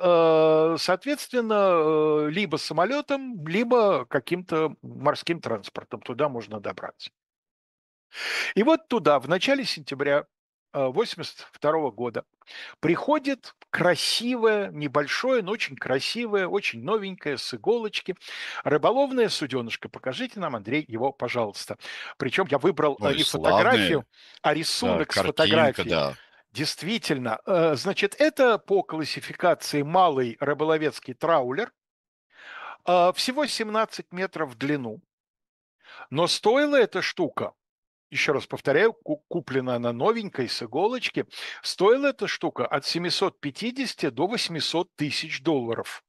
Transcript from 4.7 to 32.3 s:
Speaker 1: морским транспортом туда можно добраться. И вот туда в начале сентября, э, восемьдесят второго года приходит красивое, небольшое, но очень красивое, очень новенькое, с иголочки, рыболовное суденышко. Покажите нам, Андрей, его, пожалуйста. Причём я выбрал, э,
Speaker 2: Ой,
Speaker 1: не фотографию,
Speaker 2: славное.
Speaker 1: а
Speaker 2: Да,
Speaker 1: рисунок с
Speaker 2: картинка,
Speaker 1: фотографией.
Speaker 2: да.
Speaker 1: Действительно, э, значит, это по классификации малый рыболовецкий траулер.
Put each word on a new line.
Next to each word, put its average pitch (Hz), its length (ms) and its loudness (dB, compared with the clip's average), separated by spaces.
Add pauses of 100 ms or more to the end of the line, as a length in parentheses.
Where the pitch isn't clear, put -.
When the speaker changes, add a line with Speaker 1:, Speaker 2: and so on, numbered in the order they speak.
Speaker 1:
морским 135 580 -2
транспортом 110 600 -8
туда 135 280 -2
можно 110 320 -8
добраться. - 500 -12 (1500)
И 190 80 4
вот 320 240 4
туда 147 320 4
в 123 80 -12
начале 247 360 0
сентября, 143 600 -2 (480)
э, 143 140 -2
восемьдесят 156 640 -4
второго 151 400 0
года 117 320 -6 (560)
приходит 269 760 0 (160)
красивое, 214 1040 2
небольшое, 147 680 0
но 180 100 -4
очень 143 240 -6
красивое, 202 720 -2
очень 170 340 -4
новенькое, 185 560 -4
с - 160 -8
иголочки, 190 640 -2 (480)
рыболовное 220 640 2
суденышко. 127 600 -6
Покажите 165 520 -8
нам, 151 160 -4
Андрей, 117 320 -2
его, 120 240 -2
пожалуйста. 117 640 -6 (400)
Причём 135 340 0
я 143 80 2
выбрал, 151 420 2
э, - 60 0
Speaker 2:
Ой, 139 100 2
Speaker 1:
не 156 60 0
фотографию, 175 640 4
Speaker 2:
славное. 147 180 0 (360)
Speaker 1:
а 160 80 4
Speaker 2:
Да, 147 40 4
Speaker 1:
рисунок 165 580 0
с - 20 -4
Speaker 2:
картинка, 95 180 2 (120)
Speaker 1:
фотографией. 147 460 4
Speaker 2:
да. 73 240 0 (380)
Speaker 1:
Действительно, 151 920 -4
э, 165 300 2
значит, 196 420 -2
это 254 400 4
по 190 240 2
классификации 151 1000 -2
малый 143 580 2
рыболовецкий 147 760 -2
траулер. 156 560 0 (1160)